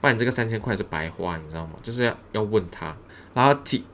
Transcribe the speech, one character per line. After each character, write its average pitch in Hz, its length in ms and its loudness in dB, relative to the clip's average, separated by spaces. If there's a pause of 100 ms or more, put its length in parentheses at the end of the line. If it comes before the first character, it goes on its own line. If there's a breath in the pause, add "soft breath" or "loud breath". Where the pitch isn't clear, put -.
不 - 40 0
然 131 80 6
你 110 60 0
这 120 60 2
个 123 40 4
三 120 180 0
千 110 120 -2
块 107 160 -2
是 - 80 -2
白 80 260 -4
花， 85 280 -4
你 78 120 -12
知 80 60 -10
道 82 120 -6
吗？ 80 140 -14
就 113 120 -8
是 123 100 0
要， 117 140 2 (160)
要 107 100 0
问 104 260 2
他。 78 240 -10 (400 loud breath)
然 127 100 4
后 139 100 8 (100)
提-， - 300 -2